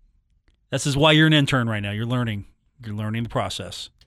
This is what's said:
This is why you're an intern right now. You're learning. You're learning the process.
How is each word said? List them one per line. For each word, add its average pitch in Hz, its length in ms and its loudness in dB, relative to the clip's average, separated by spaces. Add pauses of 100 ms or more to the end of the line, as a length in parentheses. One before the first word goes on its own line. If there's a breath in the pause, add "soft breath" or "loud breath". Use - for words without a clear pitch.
(720)
This 117 140 -6
is 139 120 -2
why 156 160 6
you're 156 140 6
an 156 40 6
intern 139 380 2
right 107 100 -4
now. 101 120 -4
You're 107 140 -4
learning. 117 400 -4 (380)
You're 107 120 -10
learning 107 280 -6
the 113 60 -8
process. 92 600 -8 (180)